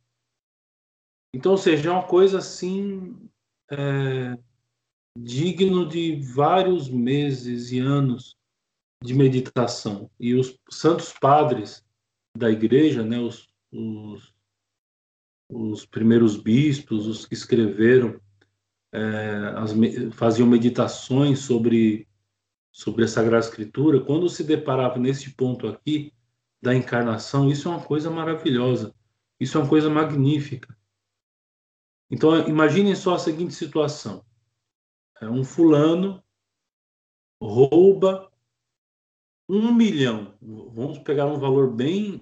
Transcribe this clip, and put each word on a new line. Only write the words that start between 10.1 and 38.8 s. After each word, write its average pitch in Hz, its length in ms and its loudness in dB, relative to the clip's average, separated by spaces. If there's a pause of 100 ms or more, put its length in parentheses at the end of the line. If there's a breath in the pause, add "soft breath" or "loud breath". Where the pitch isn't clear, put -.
E 120 160 -2
os 131 240 -2 (120)
santos - 420 -2
padres 131 720 0 (540)
da 113 120 0
igreja, 117 540 2
né, 117 160 -4
os, 117 300 -10 (240)
os, 107 600 -12 (1160)
os 110 340 -8
primeiros 113 520 4
bispos, 113 680 0
os 110 200 -8
que - 80 -12
escreveram, 113 840 2 (760)
é, 107 640 -6
as 107 160 -6
me-, 113 380 -2
faziam 117 360 2
meditações 123 920 2
sobre 113 680 2 (680)
sobre 110 300 -2
a - 20 -2
Sagrada 113 380 2
Escritura, 135 580 0
quando 165 240 -2
se 165 160 -6
deparava 135 560 -2
nesse 135 340 -4
ponto 127 320 -4
aqui 147 480 -6 (480)
da 123 140 0
encarnação, 123 720 -2
isso 143 200 -4
é - 20 -4
uma 160 100 -8
coisa 151 300 -4
maravilhosa, 127 840 -4 (460)
isso 135 180 -4
é 156 40 2
uma 139 80 -2
coisa 156 200 2
magnífica. 147 880 -2 (1300)
Então, 151 240 4 (140)
imaginem 156 440 2
só 175 220 -2
a 170 40 -4
seguinte 165 340 -6
situação. 143 720 -6 (960)
É, 110 80 -10
um 127 120 -4
fulano 165 800 2 (1200)
rouba 165 880 4 (1200)